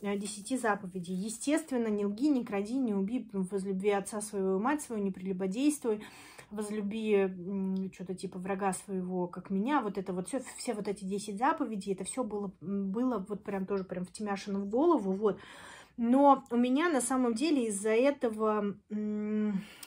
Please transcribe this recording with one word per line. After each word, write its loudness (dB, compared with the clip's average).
э, -2
десяти -4
заповедей. -2
Естественно, -2
не 0
лги, 0
не 2
кради, -2
не 2
убей, -2
возлюби 0
отца 0
своего 0
и 0
мать 0
свою, -4
не 0
прелюбодействуй, 0
возлюби, -2
м, 0
че-то -8
типа -8
врага 0
своего, -2
как -8
меня. 2
Вот -2
это -4
вот -4
все, -2
все -2
вот -6
эти -6
десять -4
заповедей, 0
это -6
все -2
было, -4
м, -2
было 0
вот -6
прям -4
тоже 0
прям -6
втемяшено -4
в -4
голову, 4
вот. 2
Но 8
у 2
меня 4
на 2
самом 2
деле 2
из-за 0
этого, 2
м, 0